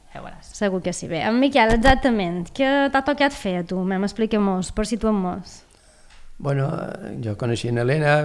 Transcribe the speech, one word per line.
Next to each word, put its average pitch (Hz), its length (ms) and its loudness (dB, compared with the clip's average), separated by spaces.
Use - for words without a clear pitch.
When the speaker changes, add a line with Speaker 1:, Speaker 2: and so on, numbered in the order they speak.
Speaker 1:
ja - 80 -16
veuràs. - 300 -16
Speaker 2:
Segur 190 240 0
que 180 100 -2
sí. - 140 -8
Bé, 156 160 -4
en 226 160 2
Miquel, 240 380 4
exactament, 220 760 2
què 269 200 0
t'ha 277 160 0
tocat 277 320 0
fer 180 220 -2
a - 100 -4
tu? 185 160 -2
Mem, 190 160 0
explica-mos, 202 720 0
per 214 160 -2
situar-mos. 196 680 -2
Speaker 3:
Bueno, 139 320 0
eh, - 480 -8
jo 107 160 -4
coneixia 117 320 -2
en 120 140 0
Helena, 147 400 4